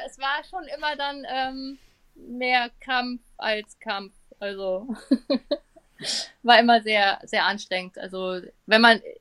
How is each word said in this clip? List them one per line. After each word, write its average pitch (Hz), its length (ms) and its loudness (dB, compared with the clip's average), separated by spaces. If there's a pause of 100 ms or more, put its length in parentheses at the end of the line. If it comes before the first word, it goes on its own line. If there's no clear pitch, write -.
es 262 140 -16
war 277 280 -4
schon 359 160 -10 (120)
immer 302 200 -4
dann, 285 320 -6
ähm, 262 520 -6 (340)
mehr 247 560 -2 (100)
Kampf 247 420 -4 (160)
als 214 420 -6
Kampf. 196 340 -8 (260)
Also 196 560 -6 (140)
<laughs> - 1300 -6
war 233 160 8
immer 233 240 6
sehr, 208 400 2
sehr 185 220 0
anstrengend. 185 520 -4
Also 185 440 -6 (260)
wenn 220 140 6
man, 233 200 8 (200)